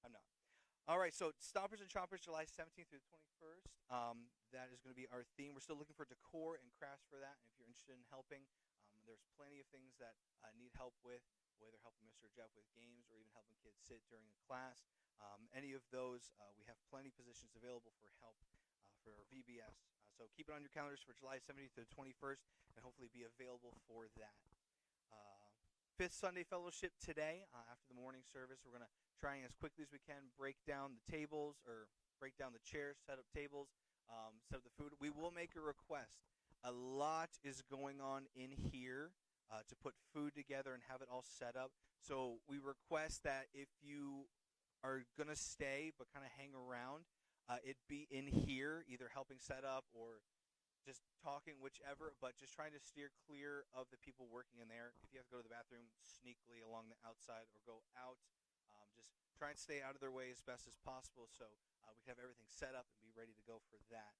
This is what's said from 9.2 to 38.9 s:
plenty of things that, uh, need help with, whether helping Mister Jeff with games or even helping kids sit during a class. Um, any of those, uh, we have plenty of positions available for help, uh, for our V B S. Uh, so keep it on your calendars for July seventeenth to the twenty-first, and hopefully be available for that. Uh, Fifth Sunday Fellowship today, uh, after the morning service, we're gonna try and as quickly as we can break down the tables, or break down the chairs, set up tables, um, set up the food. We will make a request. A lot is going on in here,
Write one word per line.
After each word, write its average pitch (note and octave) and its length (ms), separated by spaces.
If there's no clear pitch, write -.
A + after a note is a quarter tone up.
plenty C#3+ 240
of - 80
things C3 320
that, A2+ 160
uh, A2 160
need B2 160
help B2+ 160
with, B2 160
whether A2 240
helping A2 240
Mister A2 320
Jeff A2+ 220
with G#2+ 180
games A#2+ 320
or A2+ 80
even A2 160
helping A2 320
kids G#2+ 160
sit A#2 320
during A2 160
a G#2 160
class. B2+ 400
Um, G2+ 320
any C#3 160
of C3+ 240
those, B2+ 460
uh, G2+ 180
we G#2+ 80
have A#2 80
plenty C3+ 220
of - 20
positions A#2 400
available A#2 400
for G#2+ 240
help, A2+ 160
uh, G2 80
for G#2+ 100
our G#2 160
V C3 160
B A#2 160
S. A2 240
Uh, G#2 80
so A2+ 240
keep D3+ 160
it - 60
on D3 80
your C#3 80
calendars C#3+ 260
for B2 160
July C3+ 240
seventeenth C#3 400
to A#2+ 80
the - 60
twenty-first, C#3 500
and A2 80
hopefully B2+ 300
be A#2+ 100
available A#2+ 540
for A2+ 320
that. G#2+ 160
Uh, G#2 400
Fifth F3+ 240
Sunday F3+ 240
Fellowship F3 560
today, D#3+ 560
uh, A#2 160
after B2 160
the B2+ 80
morning C3 320
service, C3 400
we're B2 80
gonna A#2+ 160
try C#3 240
and B2+ 80
as - 80
quickly D#3 300
as C#3+ 100
we C3+ 80
can C#3 320
break C3+ 320
down C#3 320
the - 80
tables, D3+ 560
or A2+ 240
break C3+ 180
down C3 160
the A2+ 120
chairs, C#3+ 400
set C#3 120
up C3 160
tables, C#3+ 360
um, A2+ 400
set C3+ 80
up B2+ 80
the A#2+ 120
food. D3 220
We D3 100
will D#3 200
make E3+ 280
a D#3+ 40
request. C#3+ 600
A B2 80
lot C#3 580
is C3+ 220
going C#3 360
on C3+ 320
in C3 160
here, C3+ 640